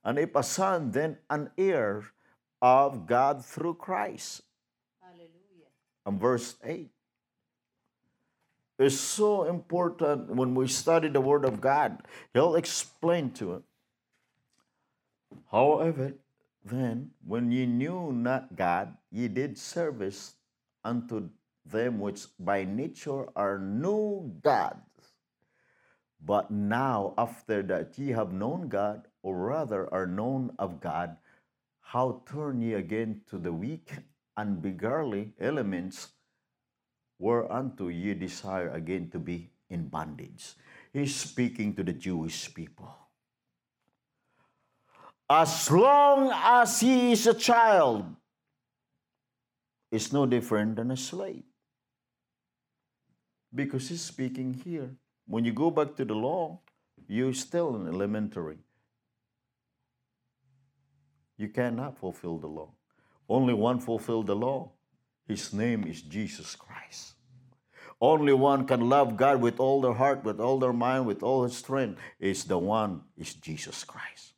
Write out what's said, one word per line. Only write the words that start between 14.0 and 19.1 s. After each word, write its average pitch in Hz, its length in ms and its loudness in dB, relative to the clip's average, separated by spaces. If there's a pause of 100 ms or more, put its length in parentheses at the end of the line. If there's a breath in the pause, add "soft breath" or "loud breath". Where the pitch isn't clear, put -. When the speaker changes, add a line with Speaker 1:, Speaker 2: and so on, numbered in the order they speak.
Speaker 1:
"However, 139 640 2 (500)
then, 123 560 -4
when 120 300 -2
ye 127 160 0
knew 151 440 -2
not 123 440 -2
God, 90 420 -2 (140)